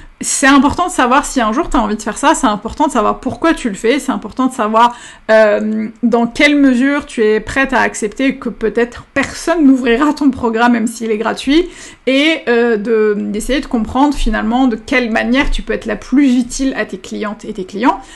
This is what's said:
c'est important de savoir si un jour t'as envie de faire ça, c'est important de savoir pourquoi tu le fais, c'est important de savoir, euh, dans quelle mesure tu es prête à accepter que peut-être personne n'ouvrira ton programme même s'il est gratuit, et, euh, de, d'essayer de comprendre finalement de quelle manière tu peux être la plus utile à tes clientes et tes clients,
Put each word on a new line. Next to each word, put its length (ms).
c'est 220
important 400
de 60
savoir 320
si 160
un 120
jour 160
t'as 100
envie 180
de 60
faire 140
ça, 200
c'est 100
important 400
de 60
savoir 260
pourquoi 360
tu 140
le 60
fais, 240
c'est 140
important 340
de 60
savoir, 440
euh, 560
dans 240
quelle 260
mesure 520
tu 180
es 160
prête 320
à 80
accepter 560
que 120
peut-être 560
personne 520
n'ouvrira 460
ton 180
programme 440
même 120
s'il 240
est 80
gratuit, 500
et, 400
euh, 300
de, 420
d'essayer 400
de 80
comprendre 480
finalement 540
de 80
quelle 340
manière 400
tu 120
peux 100
être 140
la 100
plus 420
utile 380
à 80
tes 140
clientes 460
et 80
tes 120
clients, 360